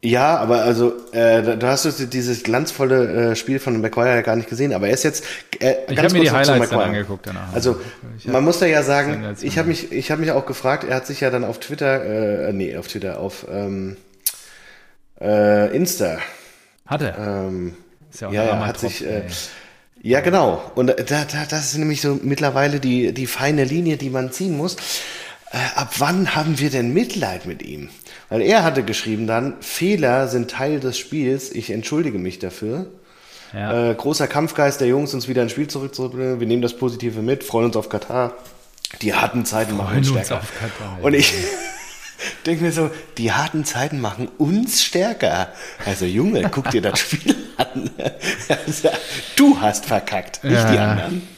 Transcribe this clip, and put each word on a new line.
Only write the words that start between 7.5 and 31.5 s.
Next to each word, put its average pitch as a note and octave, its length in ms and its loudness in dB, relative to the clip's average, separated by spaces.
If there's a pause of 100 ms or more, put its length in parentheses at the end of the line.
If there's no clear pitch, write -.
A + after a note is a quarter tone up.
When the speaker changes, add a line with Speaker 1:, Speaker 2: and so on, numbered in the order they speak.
Speaker 1:
Also, A#2+ 260 2 (380)
Speaker 2:
Ich - 80 -16
Speaker 1:
man B2+ 100 -2
Speaker 2:
hab C3 80 4
Speaker 1:
muss E3+ 160 4
da F#3+ 60 4
ja D#3 180 4
sagen, C#3+ 300 2
Speaker 2:
sensationell. G#2+ 340 -6
Speaker 1:
ich C#3+ 100 -2
hab D#3+ 80 2
mich, - 280 -2
ich C3 180 -2
hab D3+ 80 0
mich D#3+ 120 0
auch C3+ 140 2
gefragt, C#3 380 -2
er C3 140 -2
hat C3 100 -6
sich C#3+ 140 -6
ja C3+ 80 2
dann A#2+ 160 0
auf A2+ 160 -6
Twitter, C#3 420 0 (460)
äh, - 20 -2
nee, F#2 240 -4
auf F2 140 -10
Twitter, F#2+ 280 -8
auf, F#2 320 -8
ähm, G2 460 -6 (1300)
äh, G#2 520 4
Insta A2 440 0 (680)
Speaker 2:
Hat D3 160 -4
er? A2 160 -6 (300)
Speaker 1:
Ähm, F2+ 280 -6 (360)
Speaker 2:
Ist - 80 -20
ja A2 80 -10
auch G2 60 -6
Speaker 1:
ja, G#2 80 0
Speaker 2:
ein A2+ 60 2
Speaker 1:
ja, G#2+ 80 2
Speaker 2:
armer G#2+ 120 -2
Speaker 1:
hat A#2 120 -6
sich, G#2+ 180 -4
Speaker 2:
Tropfen, G2 180 -6
Speaker 1:
äh, G#2 60 -2
Speaker 2:
ey. F2+ 100 -8 (680)
Speaker 1:
ja, A#2+ 180 4
genau. E3 560 2
Und B2+ 140 4
da, B2+ 60 6 (280)
da, D3 260 -6
das D3+ 220 -4
ist C#3+ 60 -4
nämlich D3+ 240 0
so C#3+ 200 0
mittlerweile C#3 600 2
die, B2 320 2
die B2+ 140 -4
feine C#3+ 360 0
Linie, D#3 320 0
die C3+ 140 -6
man B2+ 240 -4
ziehen F#3 240 -2
muss. E3+ 180 -4 (760)
Äh, - 60 -6 (180)
ab - 240 -4
wann E3+ 360 2
haben D#3 240 0
wir C#3+ 120 2
denn B2 220 0
Mitleid C#3+ 520 0
mit E2+ 160 -10
ihm? C#2+ 260 -12 (420)
Weil A2+ 120 0
er F#3+ 220 6
hatte D3 180 2
geschrieben A2 460 -2
dann, A#2 340 -2
"Fehler D3 680 2
sind B2 220 -2
Teil D3 300 -2
des C3 180 -4
Spiels, C3+ 540 -2